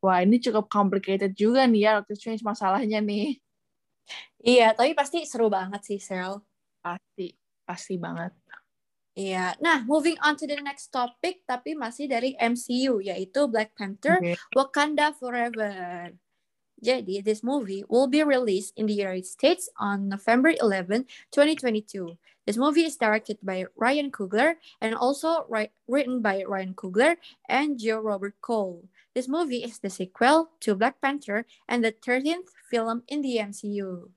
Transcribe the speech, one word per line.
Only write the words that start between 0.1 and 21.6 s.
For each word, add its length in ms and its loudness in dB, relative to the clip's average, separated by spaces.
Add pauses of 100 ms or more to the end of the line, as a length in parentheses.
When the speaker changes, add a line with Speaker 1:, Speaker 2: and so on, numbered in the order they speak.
Speaker 1:
ini 160 6
cukup 320 0
complicated 640 0
juga 320 4
nih 240 6
ya, 40 6 (120)
Doctor 160 -10
Strange 240 -8
masalahnya 560 -2
nih. 400 -2 (1040)
Speaker 2:
Iya, 320 6
tapi 160 4
pasti 320 0
seru 240 0
banget 400 -2
sih, 80 -4
Sel. 480 -8 (400)
Speaker 1:
Pasti, 480 -10 (320)
pasti 320 -8
banget. 400 -8 (800)
Speaker 2:
Iya. 480 -4
Nah, 240 2
moving 320 2
on 160 2
to 80 -10
the 160 -6
next 320 -12
topic, 560 -6
tapi 240 -6
masih 400 -8
dari 240 -2
M 160 2
C 400 -2
U, 80 0
yaitu 480 -2
Black 320 -4
Panther, 400 0
Speaker 1:
Oke. 160 -2 (160)
Speaker 2:
Wakanda 640 2
Forever. 960 -6 (720)
Jadi, 400 -2
this 160 0
movie 480 -4
will 240 4
be 160 4
released 480 0
in 160 0
the 80 0
United 240 -4
States 560 0
on 320 -2
November 480 4
eleven, 480 0 (240)
twenty 240 6
twenty-two. 640 -4 (240)